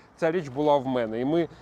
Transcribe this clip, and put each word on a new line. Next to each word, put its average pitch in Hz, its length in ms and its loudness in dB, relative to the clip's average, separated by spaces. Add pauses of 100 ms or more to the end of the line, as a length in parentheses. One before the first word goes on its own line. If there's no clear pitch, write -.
(180)
ця 165 140 0
річ 170 160 -4
була 143 300 2
в 131 100 0
мене. 120 340 -2
І 127 40 -2
ми, 160 240 0 (120)